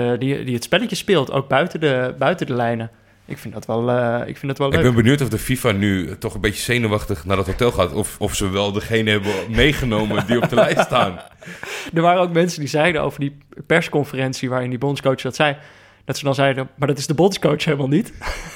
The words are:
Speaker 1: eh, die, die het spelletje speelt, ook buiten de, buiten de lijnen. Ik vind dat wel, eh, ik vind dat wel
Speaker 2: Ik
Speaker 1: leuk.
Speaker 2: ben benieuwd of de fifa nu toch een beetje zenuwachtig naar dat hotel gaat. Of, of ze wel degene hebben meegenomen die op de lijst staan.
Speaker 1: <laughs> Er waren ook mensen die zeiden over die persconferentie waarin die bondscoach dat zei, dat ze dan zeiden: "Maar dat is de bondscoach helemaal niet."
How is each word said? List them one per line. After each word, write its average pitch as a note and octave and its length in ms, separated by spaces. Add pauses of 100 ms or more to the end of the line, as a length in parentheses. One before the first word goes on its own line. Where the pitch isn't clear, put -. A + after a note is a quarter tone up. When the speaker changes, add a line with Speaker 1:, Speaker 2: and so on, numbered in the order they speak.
(100)
Speaker 1:
eh, B2 80
die, C3+ 260
die B2 100
het A#2 100
spelletje F#3+ 320
speelt, E3 360
ook C#3 160
buiten E3 320
de, C3 380
buiten D#3 280
de C#3 80
lijnen. A#2 360 (340)
Ik - 140
vind - 160
dat A2 120
wel, A#2 240
eh, A#2+ 380
ik C3 80
vind - 100
dat C3+ 120
wel C#3+ 100
Speaker 2:
Ik C3+ 60
Speaker 1:
leuk. A2+ 80
Speaker 2:
ben B2 120
benieuwd A#2+ 260
of C3 80
de G#2+ 100
fifa B2+ 340
nu G2 460
toch A2 160
een G2+ 60
beetje G2 220
zenuwachtig G#2+ 600
naar F#2+ 120
dat F#2+ 100
hotel A#2+ 260
gaat. F2+ 200
Of, G2 280
of G#2 140
ze G#2 160
wel G2+ 220
degene A2 380
hebben G#2 220 (160)
meegenomen A2 760
die A#2 160
op - 60
de - 60
lijst D3+ 300
staan. A2 340 (360)
Speaker 1:
<laughs> - 400
Er E3 80
waren F3+ 200
ook F3 100
mensen E3+ 280
die C#3+ 80
zeiden D3+ 340
over C#3+ 180
die C#3+ 160 (300)
persconferentie C3 840
waarin B2 220
die B2+ 80
bondscoach C3+ 420
dat B2+ 140
zei, D3 220 (480)
dat - 140
ze - 60
dan C3+ 100
zeiden: C3+ 420
"Maar C#3 120
dat C#3 100
is C#3 80
de D#3+ 80
bondscoach E3 500
helemaal C#3+ 240
niet." D3 240 (440)